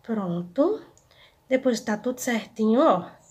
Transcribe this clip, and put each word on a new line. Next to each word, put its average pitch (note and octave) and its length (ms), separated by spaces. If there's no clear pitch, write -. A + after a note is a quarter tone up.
Pronto. G#3+ 800
Depois B3+ 300
tá G#3 180
tudo B3 240
certinho, A3 600
ó. F#3 280